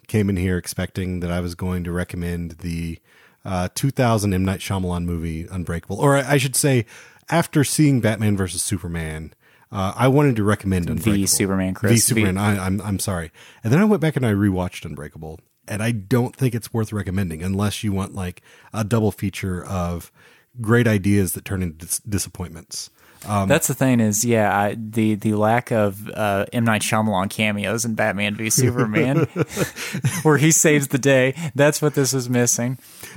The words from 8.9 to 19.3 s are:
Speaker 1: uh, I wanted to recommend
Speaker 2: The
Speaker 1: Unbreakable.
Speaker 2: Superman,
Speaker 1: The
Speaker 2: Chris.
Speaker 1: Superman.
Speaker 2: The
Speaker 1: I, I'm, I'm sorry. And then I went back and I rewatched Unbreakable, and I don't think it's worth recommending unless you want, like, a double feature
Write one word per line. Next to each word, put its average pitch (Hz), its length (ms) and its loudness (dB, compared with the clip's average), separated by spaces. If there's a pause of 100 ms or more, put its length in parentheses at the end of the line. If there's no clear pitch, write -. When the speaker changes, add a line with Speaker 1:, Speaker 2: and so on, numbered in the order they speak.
Speaker 1:
uh, 98 240 -2
I 120 120 2
wanted 139 300 4
to 104 60 0
recommend 95 420 2
Speaker 2:
The 78 80 -2
Speaker 1:
Unbreakable. 98 340 0
Speaker 2:
Superman, 95 460 0
Speaker 1:
The - 60 -10
Speaker 2:
Chris. 110 260 4
Speaker 1:
Superman. 107 300 2
Speaker 2:
The 98 60 -2
Speaker 1:
I, 101 240 0
I'm, 95 160 0
I'm 98 180 -2
sorry. 87 320 -4 (320)
And 113 100 2
then 165 80 6
I - 20 6
went 208 160 4
back 156 160 0
and 127 100 0
I 110 60 2
rewatched 95 540 0
Unbreakable, 78 540 -12 (280)
and 107 160 -6
I 117 80 0
don't 117 440 0
think 120 200 0
it's - 180 -8
worth 110 200 -4
recommending 92 500 -4
unless 98 400 -2
you 104 80 -2
want, 98 240 -4
like, 90 260 -8 (320)
a 110 100 -4
double 107 280 2
feature 92 540 -6